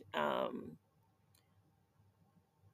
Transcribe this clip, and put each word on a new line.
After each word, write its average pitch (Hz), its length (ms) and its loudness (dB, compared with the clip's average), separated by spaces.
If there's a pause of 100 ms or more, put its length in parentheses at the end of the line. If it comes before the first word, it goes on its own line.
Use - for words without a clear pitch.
(140)
um, - 580 2 (2000)